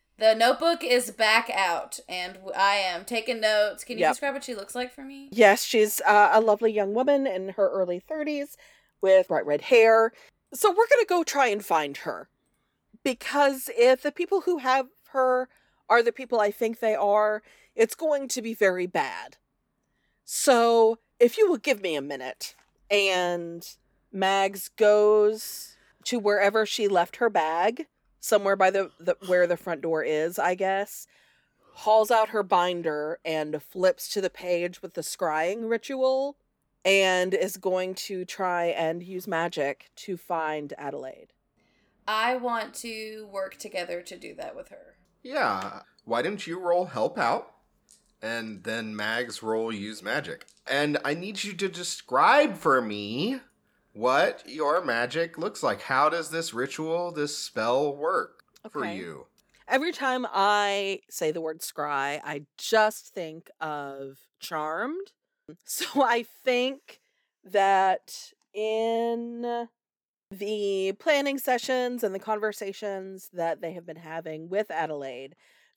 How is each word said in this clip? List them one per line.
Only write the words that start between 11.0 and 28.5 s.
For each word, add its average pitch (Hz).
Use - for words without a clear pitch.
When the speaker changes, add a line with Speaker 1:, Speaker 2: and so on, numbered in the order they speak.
Speaker 2:
go 349
try 277
and 208
find 147
her. 117
Because 277
if 254
the 294
people 349
who 349
have 262
her 254
are 233
the 233
people 240
I 208
think 226
they 220
are, 214
it's 220
going 294
to 247
be 226
very 185
bad. 131
So 233
if 240
you 427
will 320
give 214
me 175
a 143
minute, 135
and 175
Mags 196
goes 208
to 247
wherever 208
she 208
left 175
her 240
bag, 185
somewhere 196